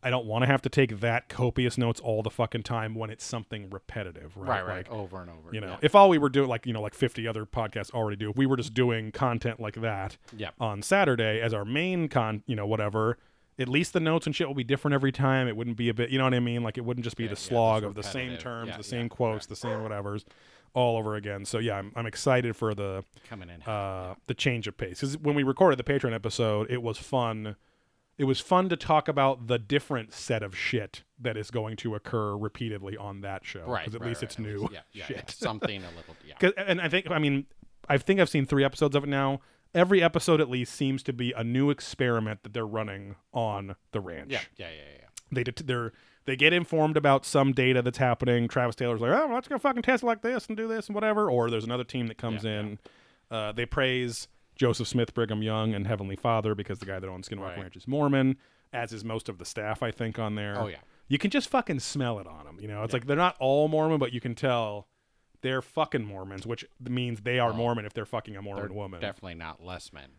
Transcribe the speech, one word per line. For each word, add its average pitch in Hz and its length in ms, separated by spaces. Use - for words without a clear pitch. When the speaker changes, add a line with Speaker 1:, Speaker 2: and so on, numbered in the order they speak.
Speaker 1:
I 127 80
don't 123 160
wanna 113 200
have 135 160
to - 60
take 113 320
that 117 280
copious 123 500
notes 117 220
all 110 220
the 107 80
fucking 113 340
time 110 300
when 110 160
it's 110 140
something 104 460
repetitive, 95 680
right? 98 120
Speaker 2:
Right, 98 180
right. 92 100
Speaker 1:
Like, - 0
Speaker 2:
Over 95 320
and 87 80
over. 82 240
Speaker 1:
you 107 60
know, 101 80
Speaker 2:
Yeah. 92 140
Speaker 1:
if 151 120
all 202 140
we 170 100
were 143 100
doing, 135 200
like, 120 180
you 120 60
know, 110 100
like 107 120
fifty 117 340
other 107 180
podcasts 107 460
already 110 240
do, 104 140
if 104 60
we 135 100
were 131 100
just 113 180
doing 113 380
content 120 480
like 107 160
that 104 400
Speaker 2:
Yep. 101 240
Speaker 1:
on 104 220
Saturday 120 580
as 117 140
our 101 100
main 160 440
con-, 110 380
you 120 100
know, 101 100
whatever, 110 500
at 127 100
least 147 240
the 180 80
notes 160 260
and 151 80
shit 160 140
will 139 60
be 135 100
different 139 300
every 135 180
time. 131 340
It 110 100
wouldn't 117 200
be 117 120
a 117 60
bit, 120 160
you 131 80
know 131 60
what 127 100
I 123 60
mean? 120 240
Like, 110 140
it 120 60
wouldn't 123 200
just 117 120
be 117 80
Speaker 2:
Yeah, 110 40
Speaker 1:
the 107 60
Speaker 2:
yeah, - 140
Speaker 1:
slog 113 340
Speaker 2:
just 104 80
Speaker 1:
of 101 40
the 104 80
same 101 280
Speaker 2:
repetitive. 82 120
Speaker 1:
terms, 117 280
Speaker 2:
Yeah, 85 80
Speaker 1:
the 104 40
same 120 200
Speaker 2:
yeah, 117 60
Speaker 1:
quotes, 110 360
Speaker 2:
right. - 60
Speaker 1:
the 107 60
same 110 240
whatevers 104 440
all 123 220
over 107 200
again. 101 280
So 113 140
yeah, 110 180
I'm, 98 180
I'm 117 120
excited 120 500
for 110 180
the, 98 300
Speaker 2:
Coming 92 220
in 85 100
Speaker 1:
uh, 78 60
Speaker 2:
hot, 98 420
yeah. 92 60
Speaker 1:
the 127 80
change 120 320
of 101 120
pace. 90 240
'Cause 139 160
when 147 180
we 147 80
recorded 135 340
the 123 60
Patreon 135 300
episode, 107 560
it 123 120
was 113 160
fun. 110 580
It 143 80
was 131 160
fun 185 300
to 170 60
talk 156 300
about 135 420
the 120 100
different 120 560
set 110 280
of 95 140
shit - 460
that 120 180
is 107 140
going 110 260
to 110 180
occur 104 440
repeatedly 104 580
on 101 240
that 98 240
show. 90 220
Speaker 2:
Right, 107 180
Speaker 1:
'Cause 107 100
at 117 60
Speaker 2:
right, 117 80
Speaker 1:
least 113 140
Speaker 2:
right. 107 80
Speaker 1:
it's - 60
Speaker 2:
At 113 60
Speaker 1:
new 104 180
Speaker 2:
least, 107 120
yeah, 92 80
yeah, 95 140
Speaker 1:
shit. - 100
Speaker 2:
yeah. - 120
Something 107 560
a 87 60
little, 82 260
yeah. 76 100
Speaker 1:
<laughs> - 40
'Cause, 185 160
and 190 240
I 170 80
think, 185 220
I 170 80
mean, 139 260
I 143 100
think 196 200
I've 180 120
seen 139 160
three 139 180
episodes 139 320
of 139 80
it 143 40
now. 139 320
Every 180 280
episode 165 380
at 143 80
least 123 260
seems 135 300
to 143 80
be 123 200
a 117 120
new 127 260
experiment 117 760
that 104 100
they're 113 120
running 101 500
on 101 420
the 107 80
ranch. 85 300
Speaker 2:
Yeah, 123 100
yeah, 90 140
yeah, 78 120
yeah. - 60
Speaker 1:
They 127 140
det-, 123 220
they're, 117 260
they 135 100
get 147 160
informed 160 460
about 139 260
some 139 280
data 127 300
that's 120 160
happening. 120 480
Travis 120 300
Taylor's 120 240
like, 117 100
"Oh, 277 220
let's 247 160
go 269 100
fucking 247 240
test 254 220
it - 20
like 226 160
this 233 240
and 220 120
do 226 100
this 226 200
and 208 60
whatever." 214 360
Or 120 200
there's 110 140
another 123 200
team 120 240
that 113 100
comes 113 260
Speaker 2:
Yeah, 107 160
Speaker 1:
in. 104 180
Speaker 2:
yeah. 113 60
Speaker 1:
Uh, 107 160
they 117 140
praise 127 600
Joseph 120 320
Smith, 120 280
Brigham 107 280
Young, 110 320
and 101 120
Heavenly 101 300
Father 110 380
because 98 240
the - 80
guy 95 140
that 95 80
owns 92 220
Skinwalker 101 180
Speaker 2:
Right. 87 120
Speaker 1:
Ranch 92 160
is 92 120
Mormon, 135 480
as 117 180
is 107 120
most 113 260
of 92 80
the 87 80
staff, 107 360
I 117 80
think, 110 280
on 107 160
there. 104 260
Speaker 2:
Oh, 110 80
yeah. 85 80
Speaker 1:
You 139 100
can 202 120
just 277 180
fucking 175 320
smell 120 400
it 90 60
on 78 200
'em, 78 140
you 104 80
know? 104 160
It's 113 80
Speaker 2:
Yeah. 127 40
Speaker 1:
like, 120 100
they're 143 100
not 180 240
all 139 280
Mormon, 156 300
but 123 140
you 123 80
can 120 140
tell 110 520
they're 131 220
fucking 143 420
Mormons, 98 420
which 117 180
means 123 440
they 123 180
are 120 80
Speaker 2:
Well, 110 80
Speaker 1:
Mormon 117 300
if 104 80
they're 110 120
fucking 107 300
a 98 60
Mormon 101 260
Speaker 2:
they're 95 80
Speaker 1:
woman. 95 240
Speaker 2:
definitely 98 340
not 82 300
less 90 280
men. 69 260